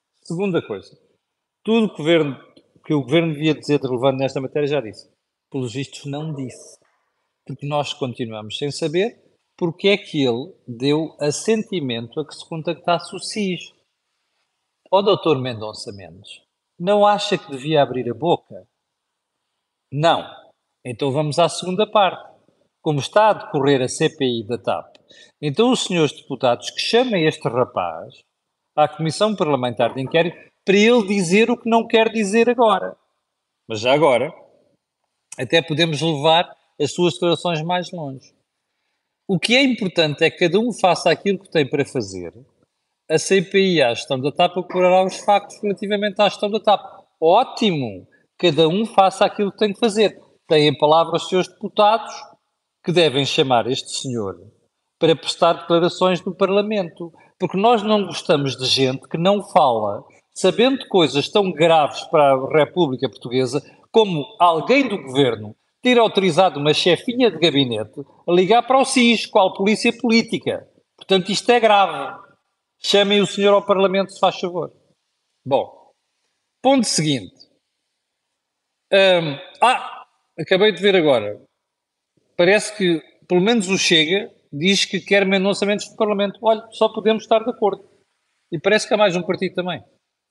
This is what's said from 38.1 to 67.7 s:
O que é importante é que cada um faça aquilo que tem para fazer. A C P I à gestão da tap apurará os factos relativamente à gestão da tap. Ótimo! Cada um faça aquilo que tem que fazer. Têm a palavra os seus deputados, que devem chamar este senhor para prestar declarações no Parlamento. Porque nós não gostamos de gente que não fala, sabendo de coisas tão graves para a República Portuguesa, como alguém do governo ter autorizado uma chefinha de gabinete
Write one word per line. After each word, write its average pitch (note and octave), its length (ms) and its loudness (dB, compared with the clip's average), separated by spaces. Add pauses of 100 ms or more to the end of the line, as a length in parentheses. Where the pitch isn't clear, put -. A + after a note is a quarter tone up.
O F#3+ 100 0
que A3+ 160 0
é C4+ 80 4
importante F3 640 0
é D#3 60 4
que - 80 -8
cada F3 200 2
um A#3 140 -2
faça F3 380 0
aquilo F#3 280 -2
que - 120 -20
tem D3 180 0
para C#3 160 -2
fazer. F#2+ 480 -8 (800)
A D#3 80 2
C G3 240 2
P F#3+ 320 0
I D3+ 80 4
à A#2 100 2
gestão C3 260 -6
da C#3 140 -4
tap F3 240 0
apurará F3+ 480 2
os F#3+ 140 -4
factos - 420 0
relativamente G3+ 640 -4
à G3 80 4
gestão G#3 200 -4
da G#3+ 80 -2
tap. G3+ 220 2 (400)
Ótimo! D#3+ 880 0 (300)
Cada D#3+ 280 2
um G3+ 200 0
faça G3 400 2
aquilo G3+ 260 -2
que - 60 -16
tem G#3 160 0
que - 40 -18
fazer. G#3 400 0 (300)
Têm D3+ 220 4
a C3+ 80 -2
palavra D#3+ 380 2
os - 120 -8
seus F#3 180 0
deputados, G#3+ 680 0 (680)
que F3+ 100 -4
devem C#3+ 340 2
chamar B2+ 400 2
este C3 240 -6
senhor G2+ 500 -8 (580)
para D#3+ 160 2
prestar - 380 0
declarações E3+ 720 0
no F#3 100 -8
Parlamento. G3 800 -2 (260)
Porque F#3 200 -4
nós A3 240 2
não G#3 240 0
gostamos C#3+ 500 -2
de C3 80 -8
gente C3 420 0
que D#3+ 120 -6
não F#3+ 240 0
fala, A2+ 600 0 (320)
sabendo A3 440 2
de - 100 -16
coisas C#3+ 400 2
tão G3 240 0
graves D#3 520 2
para C#3+ 280 4
a C3 160 -2
República C#3 580 0
Portuguesa, B2+ 540 -4 (320)
como F#3+ 320 2 (160)
alguém F3 480 4
do G3+ 80 -6
governo B2+ 580 -2 (280)
ter - 160 4
autorizado F#3 640 2
uma D3 140 2
chefinha A#3 560 0
de D#3+ 80 -6
gabinete C3+ 640 -2 (260)